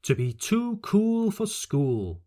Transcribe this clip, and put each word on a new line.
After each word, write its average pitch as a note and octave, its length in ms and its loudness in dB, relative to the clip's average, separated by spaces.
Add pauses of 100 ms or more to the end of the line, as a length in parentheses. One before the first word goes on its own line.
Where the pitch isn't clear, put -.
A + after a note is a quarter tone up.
To - 140 2
be B2 180 -2
too A#3 440 -2
cool A3+ 520 2
for G#3+ 160 -4
school. A#2+ 800 -2